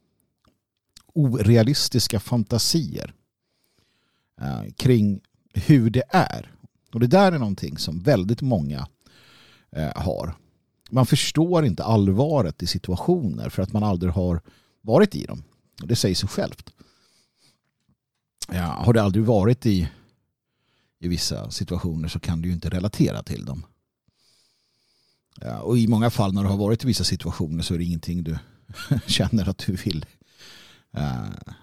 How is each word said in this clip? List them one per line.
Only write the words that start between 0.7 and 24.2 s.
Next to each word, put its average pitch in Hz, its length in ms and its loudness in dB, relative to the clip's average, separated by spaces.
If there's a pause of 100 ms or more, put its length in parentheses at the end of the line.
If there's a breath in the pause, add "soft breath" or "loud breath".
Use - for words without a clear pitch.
orealistiska 117 1040 2
fantasier, 117 960 -2 (1300)
eh, 60 340 -8
kring 107 460 4 (320)
hur 117 360 6
det 123 200 2
är. - 420 0 (420)
Och 117 60 -4
det 127 80 4
där 185 240 6
är 165 80 0
någonting 92 380 -4
som 80 220 -6
väldigt 104 420 2
många, 73 460 -2 (840 soft breath)
eh, 76 240 -4
har. 80 400 -6 (540)
Man 123 160 4
förstår 165 600 2
inte 92 180 -2
allvaret 107 800 2
i 87 40 -4
situationer 90 840 -2
för - 140 -4
att 101 100 -4
man 104 100 0
aldrig 92 280 0
har 90 300 0 (400 soft breath)
varit 156 340 4
i - 100 -8
dem. - 180 -12 (380)
Och - 60 -8
det 113 80 0
säger 98 200 0
sig - 140 -2
självt. - 440 -8 (1700 soft breath)
Ja, 90 160 -4
har 87 300 0
du 113 60 4
aldrig 104 260 2
varit 113 400 2
i, 92 240 2 (1120 loud breath)
i 85 80 -8
vissa 71 440 -4
situationer 85 560 -4
så 82 120 -6
kan 82 220 -4
du 87 60 -4
ju 92 60 -2
inte 85 160 -4
relatera 90 540 -2
till 58 220 -10
dem. 78 200 -10 (1800)